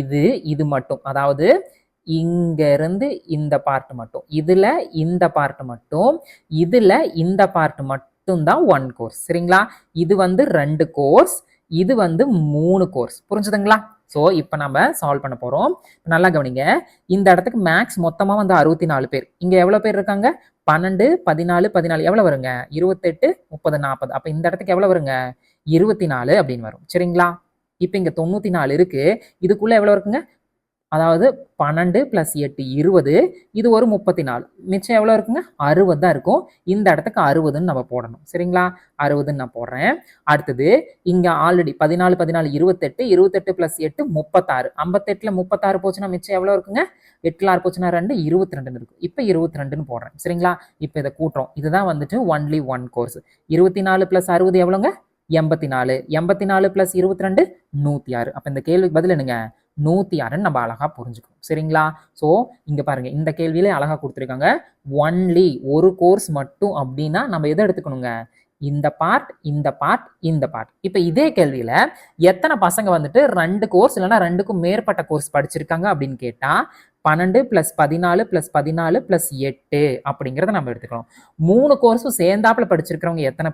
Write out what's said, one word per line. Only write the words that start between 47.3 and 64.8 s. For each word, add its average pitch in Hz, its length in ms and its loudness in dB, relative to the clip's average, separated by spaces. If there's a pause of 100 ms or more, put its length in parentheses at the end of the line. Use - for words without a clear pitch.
எட்டுல 190 240 0
ஆறு 180 120 0
போச்சுன்னா 180 320 -2
ரெண்டு, 220 180 -2 (120)
இருபத்திரெண்டுன்னு 143 540 -2
இருக்கும். - 260 -16
இப்ப 262 140 -8 (100)
இருபத்திரெண்டுன்னு 156 600 -4
போடுறேன். 117 220 -12 (100)
சரிங்களா? 175 300 0 (320)
இப்ப 147 180 -8
இதை 135 160 -6
கூட்டுறோம். 151 300 -4 (120)
இதுதான் 180 300 0
வந்துட்டு 147 260 -6 (180)
only 147 260 -2 (140)
one 123 100 -10 (100)
course. 120 220 -6 (380)
இருபத்தினாலு 190 580 2
plus 185 220 2
அறுபது 185 300 4
எவ்வளவுங்க? 196 260 0 (500)
எண்பத்தி 156 340 -2
நாலு. 127 180 0 (220)
எண்பத்தி 190 340 0
நாலு 190 240 2
plus 185 240 0
இருபத்திரெண்டு, 190 440 0 (420)
நூத்தி 143 340 -4
ஆறு. 120 180 -4
அப்ப 139 180 -16
இந்த 135 120 -6
கேள்விக்கு 170 320 2
பதில் 180 160 2
என்னங்க? 131 220 -2 (500)
நூத்தி 185 380 0
ஆறுன்னு 151 220 -4
நம்ம 143 200 -2
அழகா 117 200 -6 (120)
புரிஞ்சுக்கணும். 117 500 -16
சரிங்களா? 156 340 0 (380)
So 151 80 0 (420)
இங்க 143 180 -2
பாருங்க, 127 280 -4
இந்த 156 220 -2
கேள்வியிலே 170 400 0
அழகா 147 240 -2
கொடுத்துருக்காங்க. 135 460 -4 (580)